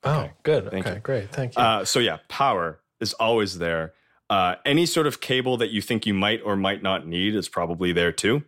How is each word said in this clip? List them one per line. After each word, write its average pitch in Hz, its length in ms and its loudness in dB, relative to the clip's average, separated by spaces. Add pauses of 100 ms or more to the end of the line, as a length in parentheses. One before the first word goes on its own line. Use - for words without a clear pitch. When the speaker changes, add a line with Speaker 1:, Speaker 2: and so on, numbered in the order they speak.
Speaker 1:
Oh, 143 180 2
Speaker 2:
okay. 73 100 -6 (120)
Speaker 1:
good. 135 280 2
Speaker 2:
Thank 92 140 -4
Speaker 1:
Okay, 90 100 -4
Speaker 2:
you. 104 60 -10
Speaker 1:
great. 110 300 -4
Thank 123 240 -4
you. 123 60 2
Speaker 2:
Uh, 113 240 4
so, - 140 0
yeah, 95 180 2 (120)
power 92 500 0 (200)
is 107 160 -4
always 110 440 2
there. 82 340 -2 (360)
Uh, 92 260 2 (100)
any 151 200 4
sort 160 220 2
of 131 140 -4
cable 127 360 0
that 113 140 0
you 104 100 0
think 110 240 -2
you 107 80 0
might 104 300 0
or 104 120 -2
might 98 260 -2
not 95 240 -2
need 90 300 -2
is 92 140 -4
probably 87 420 -2
there, 85 200 2
too. 123 360 0